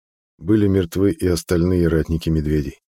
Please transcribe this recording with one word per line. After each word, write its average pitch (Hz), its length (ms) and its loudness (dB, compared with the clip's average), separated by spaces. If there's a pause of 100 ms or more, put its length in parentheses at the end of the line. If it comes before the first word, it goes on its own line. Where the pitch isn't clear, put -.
(380)
Были 104 300 0
мертвы 95 440 0
и 92 140 -4
остальные 87 640 0
ратники 82 420 -2
медведей. 76 500 -2 (120)